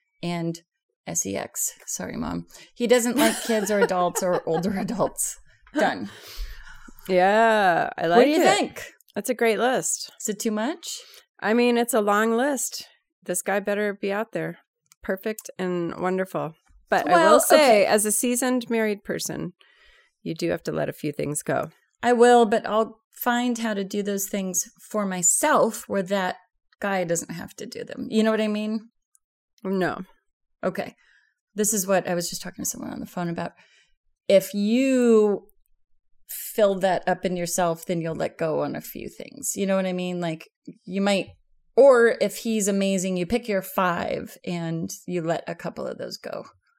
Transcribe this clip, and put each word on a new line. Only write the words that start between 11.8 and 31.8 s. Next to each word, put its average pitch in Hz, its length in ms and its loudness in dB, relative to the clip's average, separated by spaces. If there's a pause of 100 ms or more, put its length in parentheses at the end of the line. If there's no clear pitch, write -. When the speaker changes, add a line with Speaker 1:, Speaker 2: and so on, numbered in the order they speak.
Speaker 2:
a 220 60 4
long 208 360 2
list. 269 500 -2 (360)
This 180 200 -6
guy 196 180 -2
better 202 340 -2
be 202 180 -4
out 214 200 -6
there. 165 260 -6 (440)
Perfect 214 560 -6
and 180 420 -4
wonderful. 180 540 -4 (340)
But 294 200 0
I 262 40 4
Speaker 1:
Well, 320 200 6
Speaker 2:
will 302 80 6
say, 262 420 6
Speaker 1:
okay. - 40 4
Speaker 2:
as 214 200 2
a 208 60 -2
seasoned 247 580 -2
married 220 340 -2
person, - 480 -6 (680)
you 165 120 -6
do 165 160 -4
have 170 140 -4
to 156 80 -4
let 151 160 -2
a - 40 -8
few 147 200 -6
things 147 300 -6
go. 151 280 -4 (320)
Speaker 1:
I 240 100 2
will, 240 340 8
but 220 200 -2
I'll 220 340 -2 (100)
find 240 480 -2
how 226 160 -4
to 196 100 -4
do 202 180 -6
those 196 240 -4
things 190 380 -4 (260)
for 208 160 -2
myself 208 840 2
where 196 140 -2
that 185 340 -2 (440)
guy 196 240 0
doesn't 165 280 -4
have - 240 -12
to - 100 -12
do - 180 -12
them. - 260 -10
You 220 120 2
know 220 80 2
what 214 100 0
I 214 80 0
mean? 214 400 -6 (760)
Speaker 2:
No. 185 400 -2 (600)
Speaker 1:
Okay. - 320 -6 (600)
This 208 180 0
is 190 140 -2